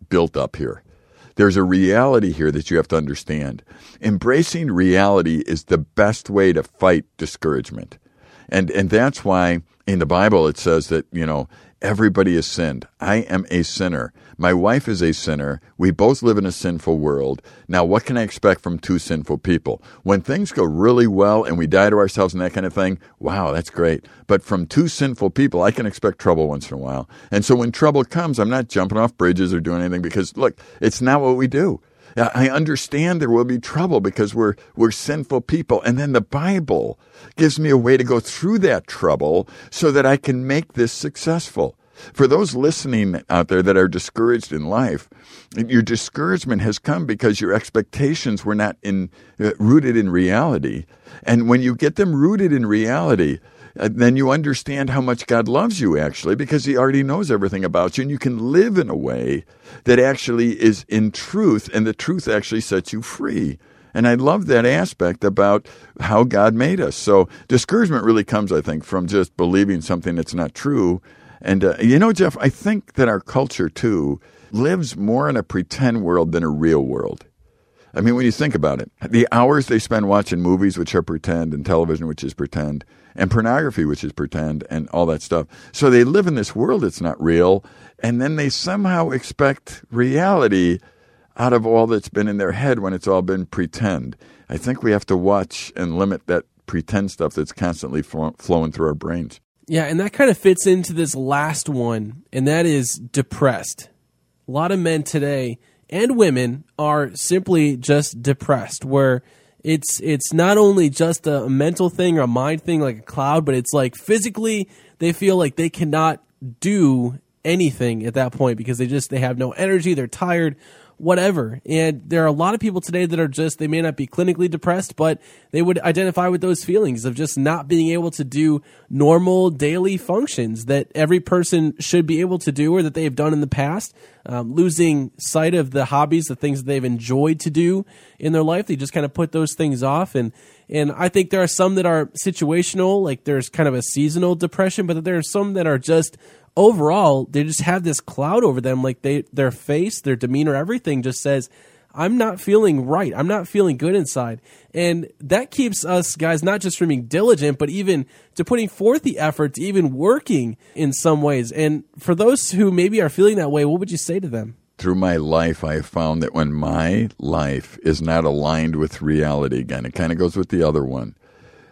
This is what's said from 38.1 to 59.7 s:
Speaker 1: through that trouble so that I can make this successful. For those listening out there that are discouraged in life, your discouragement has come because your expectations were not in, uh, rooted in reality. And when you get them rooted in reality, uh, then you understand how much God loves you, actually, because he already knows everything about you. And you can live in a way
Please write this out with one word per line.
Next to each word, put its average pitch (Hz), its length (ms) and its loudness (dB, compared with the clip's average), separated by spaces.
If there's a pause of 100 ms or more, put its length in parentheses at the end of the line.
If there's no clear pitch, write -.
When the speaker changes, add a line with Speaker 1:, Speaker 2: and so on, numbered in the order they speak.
Speaker 1:
through 196 400 -2
that 135 280 2
trouble 76 600 0 (220)
so 160 220 0
that 135 160 4
I 139 100 4
can 131 300 -4
make 143 260 -4
this 117 180 0
successful. - 840 -6 (360)
For 135 140 4
those 151 280 2
listening 123 760 0
out 85 200 0
there 92 120 4
that 95 160 4
are 92 100 6
discouraged 113 640 -2
in 76 140 -6
life, 101 420 -2 (480)
your 117 280 2
discouragement 127 800 -2
has 107 160 -2
come 160 260 -4
because 107 360 0
your 95 120 0
expectations 113 920 -2
were 104 120 -2
not 104 260 -2
in, 95 300 -4 (280)
uh, 107 200 0
rooted 123 360 4
in 107 140 2
reality. 90 760 0 (380)
And 117 240 2
when 123 140 4
you 127 140 0
get 151 200 0
them 185 200 0
rooted 185 360 2
in 131 140 0
reality, 110 720 2 (380)
uh, 110 140 -2
then 120 240 4
you 135 160 2
understand 139 580 -2
how 131 120 0
much 123 260 -4
God 117 200 2
loves 180 320 0
you, 92 180 2
actually, 76 380 -2
because 143 300 -2
he 135 120 0
already 135 260 2
knows 151 260 -2
everything 98 360 0
about 87 320 0
you. 131 40 -2
And 139 100 -4
you 143 60 -4
can 120 340 -4
live 190 260 2
in 143 120 0
a 78 60 -4
way 64 480 -4 (400)